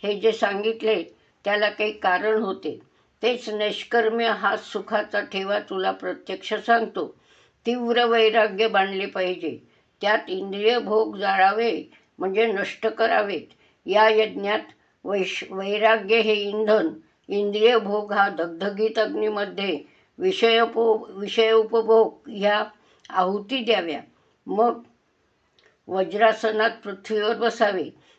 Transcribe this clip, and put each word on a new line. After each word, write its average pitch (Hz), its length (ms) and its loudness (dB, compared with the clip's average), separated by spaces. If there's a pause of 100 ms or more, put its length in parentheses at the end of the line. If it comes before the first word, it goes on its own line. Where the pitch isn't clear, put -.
हे 202 180 -2
जे 220 120 4
सांगितले, 214 720 0 (400)
त्याला 208 260 0
काही 214 220 -4
कारण 214 500 0
होते. 190 380 -6 (420)
तेच 233 260 -2
नैष्कर्म्य 220 800 -2
हा 202 280 0
सुखाचा 208 640 -4
ठेवा 196 380 -4
तुला 190 320 -4
प्रत्यक्ष 185 640 -8
सांगतो. 208 600 -2 (500)
तीव्र 240 380 0
वैराग्य 220 640 2
बांधले 196 380 -2
पाहिजे, 180 640 -6 (320)
त्यात 208 180 2 (100)
इंद्रिय 196 500 0
भोग 214 380 0
जाळावे, 196 680 2 (360)
म्हणजे 202 340 0
नष्ट 196 340 -4
करावेत. 202 680 0 (320)
या 208 220 6
यज्ञात 208 520 0 (440)
वैश-, 185 500 -4
वैराग्य 208 680 2
हे 214 140 2
इंधन, 208 540 0 (400)
इंद्रिय 208 500 2
भोग 208 340 -4
हा 202 160 2
धगधगीत 196 720 -4
अग्नीमध्ये 202 1000 -4 (180)
विषयोपो-, 226 880 2
विषयोपभोग 220 1120 2 (100)
ह्या 208 360 0 (460)
आहुती 202 540 -2
द्याव्या. 170 360 0 (460)
मग 233 360 0 (1040)
वज्रासनात 214 840 2 (140)
पृथ्वीवर 214 520 -4
बसावे, 208 480 0 (340)